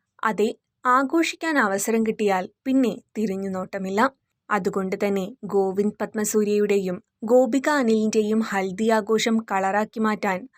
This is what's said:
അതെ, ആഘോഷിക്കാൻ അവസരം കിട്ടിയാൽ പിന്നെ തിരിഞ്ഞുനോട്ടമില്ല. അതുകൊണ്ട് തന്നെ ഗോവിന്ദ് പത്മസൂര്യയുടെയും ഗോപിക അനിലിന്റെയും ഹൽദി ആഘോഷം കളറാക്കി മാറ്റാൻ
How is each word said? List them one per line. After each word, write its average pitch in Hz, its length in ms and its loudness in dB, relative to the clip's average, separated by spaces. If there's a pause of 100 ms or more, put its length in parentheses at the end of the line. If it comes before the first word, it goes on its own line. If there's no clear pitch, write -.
(240)
അതെ, 220 320 0 (300)
ആഘോഷിക്കാൻ 277 760 2
അവസരം 220 440 0
കിട്ടിയാൽ 208 460 0 (160)
പിന്നെ 262 320 2 (200)
തിരിഞ്ഞുനോട്ടമില്ല. 196 920 -2 (380)
അതുകൊണ്ട് 196 460 -2 (120)
തന്നെ 196 360 -4
ഗോവിന്ദ് 196 580 0
പത്മസൂര്യയുടെയും 208 1000 0 (200)
ഗോപിക 254 460 4
അനിലിന്റെയും 220 680 2
ഹൽദി 202 500 -2
ആഘോഷം 220 480 0
കളറാക്കി 208 640 -2
മാറ്റാൻ 208 480 -2 (100)